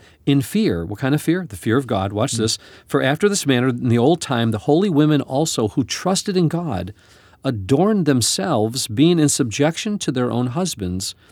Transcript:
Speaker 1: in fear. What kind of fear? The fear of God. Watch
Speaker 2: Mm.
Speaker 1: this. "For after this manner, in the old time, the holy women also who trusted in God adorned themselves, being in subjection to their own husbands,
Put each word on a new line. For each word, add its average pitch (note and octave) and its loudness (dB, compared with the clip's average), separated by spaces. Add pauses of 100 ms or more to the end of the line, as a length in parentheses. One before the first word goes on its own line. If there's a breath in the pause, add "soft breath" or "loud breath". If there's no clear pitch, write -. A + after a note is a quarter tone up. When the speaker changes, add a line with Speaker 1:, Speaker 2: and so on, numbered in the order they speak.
(260 soft breath)
Speaker 1:
in C#3 4
fear. B2 -2
What G#2 -10
kind C3 0
of D3+ 0
fear? F3 -2
The - -12
fear A2+ 0
of C#3 0
God. G2+ -2
Watch G#2+ -2
Speaker 2:
Mm. A#2 -4
Speaker 1:
this. A2+ 0 (300 loud breath)
"For C#3 0
after D3 2
this G3+ -2
manner, B2+ 2
in B2 -2
the A#2 4
old C#3+ 4
time, A#2 0
the G#2+ -2
holy E3+ 2
women D3+ 4
also C#3 -2
who B2+ -2
trusted F#3 -4
in F3+ 2
God C#3 -6 (500 soft breath)
adorned C#3 0
themselves, B2+ 0
being D#3 4
in D3 4
subjection D3 0
to - -4
their B2 -2
own B2 -2
husbands, A2+ -4 (180 soft breath)